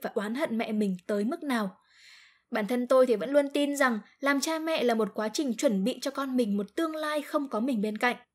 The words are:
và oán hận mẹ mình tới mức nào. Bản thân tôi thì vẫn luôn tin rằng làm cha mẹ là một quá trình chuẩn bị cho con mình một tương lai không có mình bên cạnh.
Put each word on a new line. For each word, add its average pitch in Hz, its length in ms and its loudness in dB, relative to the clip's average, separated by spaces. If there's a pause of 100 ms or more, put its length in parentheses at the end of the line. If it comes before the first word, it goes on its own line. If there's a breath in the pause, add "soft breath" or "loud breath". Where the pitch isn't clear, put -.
và - 120 -6
oán 214 220 -2
hận 262 220 -2
mẹ 226 140 -4
mình 208 260 0 (100)
tới 208 160 0
mức 330 200 -4
nào. 226 340 -2 (720 soft breath)
Bản 220 160 -2
thân 247 200 -2
tôi 262 180 8
thì 247 100 4
vẫn 226 160 -2
luôn 285 220 4
tin 285 220 2
rằng 254 240 2 (200 loud breath)
làm 277 220 2
cha 320 180 -2
mẹ 320 240 -2
là 240 100 4
một 220 220 0
quá 214 180 -2
trình 262 240 -2
chuẩn 202 260 2
bị 254 180 -2
cho 277 100 -6
con 269 260 -4
mình 202 200 2
một 202 180 -6
tương 320 200 -2
lai 302 260 -2
không 285 280 -2
có 208 100 -2
mình 233 220 0
bên 214 160 -2
cạnh. 247 180 0 (200)